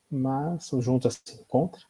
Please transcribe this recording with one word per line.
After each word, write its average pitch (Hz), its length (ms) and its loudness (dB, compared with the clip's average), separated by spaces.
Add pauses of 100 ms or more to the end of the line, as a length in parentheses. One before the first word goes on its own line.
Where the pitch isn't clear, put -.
mas, 143 640 -2
ou 131 80 2
juntos 123 460 2
assim, - 220 -20
contra. - 420 0